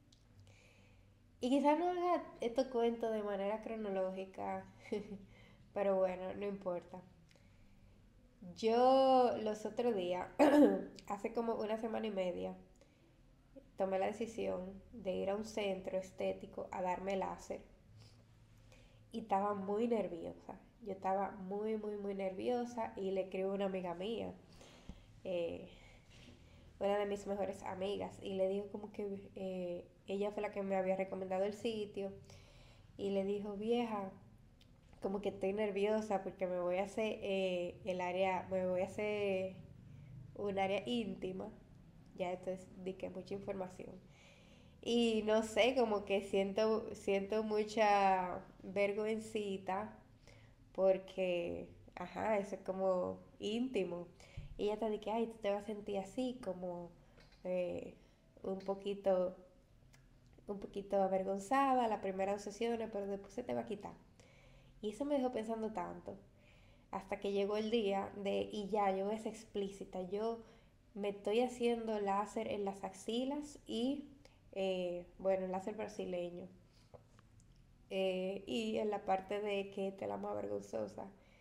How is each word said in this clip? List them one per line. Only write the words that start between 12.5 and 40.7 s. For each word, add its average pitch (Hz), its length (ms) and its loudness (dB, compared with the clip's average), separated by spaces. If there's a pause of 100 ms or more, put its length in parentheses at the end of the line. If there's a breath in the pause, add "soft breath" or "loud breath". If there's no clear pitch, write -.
tomé 190 200 0
la 190 80 2
decisión 196 760 -4 (120)
de 190 220 -4
ir 190 140 0
a 196 60 2
un 214 100 -2
centro 190 520 -2
estético 190 760 -4
a 202 100 -4
darme 185 340 0
láser. 180 460 -4 (1500 loud breath)
Y 226 100 -4
estaba 202 340 4
muy 202 320 0
nerviosa. 175 720 -2 (240)
Yo 208 80 -6
estaba 190 400 0
muy, 208 460 -2
muy, 208 200 -4
muy 202 160 -4
nerviosa 226 840 -2
y 190 160 -2
le 190 100 2
escribo 190 300 0
a 202 40 -2
una 196 100 0
amiga 185 300 -2
mía, 190 380 -4 (920 loud breath)
eh, 175 440 -4 (1120 loud breath)
una 202 200 4
de 208 60 2
mis 202 200 -2
mejores 196 380 -2
amigas, 185 580 -4
y 196 120 -6
le 190 140 4
digo 202 200 0
como 208 240 -8
que, 208 160 -6 (280)
eh, 185 500 -4 (220)
ella 202 240 0
fue 208 120 -4
la 208 80 -2
que 202 100 -4
me 196 140 0
había 185 200 2
recomendado 190 500 -2
el 208 80 0
sitio, 208 580 -4 (840 loud breath)
y 196 140 -2
le 196 120 2
dijo, 202 320 -2
"Vieja, 220 560 0 (920)
como 196 200 -2
que 202 80 0
estoy 190 240 -2
nerviosa 208 720 2
porque 185 240 -4
me 180 120 0
voy 180 180 2
a 190 60 4
hacer, 214 380 -2
eh, 190 640 0
el 180 160 -2
área, 185 500 2
me 185 160 2
voy 180 140 2
a 190 40 2
hacer 196 680 0 (800 loud breath)
un 202 240 -2
área 196 260 2